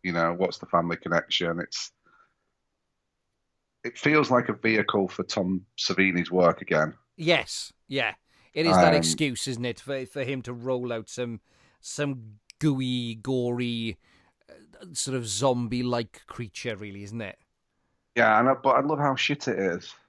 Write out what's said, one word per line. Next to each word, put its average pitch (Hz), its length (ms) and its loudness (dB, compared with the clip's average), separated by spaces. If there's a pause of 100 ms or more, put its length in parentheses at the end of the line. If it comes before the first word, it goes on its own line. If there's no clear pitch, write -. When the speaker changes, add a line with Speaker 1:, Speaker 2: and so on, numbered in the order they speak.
Speaker 1:
you 92 100 -2
know, 82 240 2
what's 90 220 -2
the - 80 -14
family 85 300 0
connection? 85 640 -2
It's, - 320 -8 (1900)
it 120 140 -8
feels 151 320 4
like 120 200 4
a 104 40 -2
vehicle 104 540 2
for - 160 -6
Tom 92 420 -2 (120)
Savini's 90 520 0
work 87 320 4
again. 78 320 0 (240)
Speaker 2:
Yes, - 560 -2 (140)
yeah. 131 260 -2 (400)
It 156 120 0
is 170 100 6
that 175 180 8
Speaker 1:
Um, - 40 4
Speaker 2:
excuse, 131 500 -2
isn't 123 180 -6
it, 117 140 -6
for, 135 260 -8
for 139 180 -8
him 131 200 -4
to 123 100 -10
roll 123 400 -4
out 113 160 -8
some, 120 300 -8 (420)
some 127 540 -6 (240)
gooey, 127 560 0
gory, 120 840 -2 (520)
uh, - 440 -20
sort 131 240 -4
of 120 100 -4
zombie-like 120 1000 0
creature, 117 480 -8
really, 101 280 -12
isn't 110 180 -10
it? 95 160 -10 (800)
Speaker 1:
Yeah, 110 240 6
and 123 100 4
I, 135 60 4
but 131 200 2
I 135 60 6
love 147 180 0
how 143 160 2
shit - 320 -2
it 104 120 -2
is. 95 340 -2 (160)